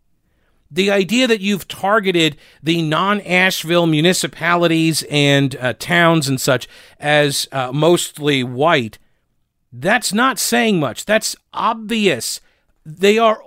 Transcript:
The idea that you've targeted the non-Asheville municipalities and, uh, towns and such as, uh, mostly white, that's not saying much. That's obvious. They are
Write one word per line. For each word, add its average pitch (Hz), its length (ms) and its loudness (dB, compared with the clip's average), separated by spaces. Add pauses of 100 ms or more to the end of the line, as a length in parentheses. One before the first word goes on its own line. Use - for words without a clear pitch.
(680)
The 190 220 0
idea 202 360 0
that 226 120 -6
you've 196 300 -4
targeted 185 680 0 (260)
the 165 200 -2
non-Asheville 175 1080 0
municipalities 160 1200 0
and, 143 460 2
uh, 127 240 -4
towns 165 480 2
and 135 140 -2
such - 260 0 (320)
as, 147 540 0
uh, 127 180 -4
mostly 151 720 0
white, 127 540 0 (760)
that's 180 400 -2
not 240 280 0
saying 226 400 0
much. 127 260 -4
That's - 320 -2 (160)
obvious. 208 880 -2 (440)
They 180 320 2
are 220 300 2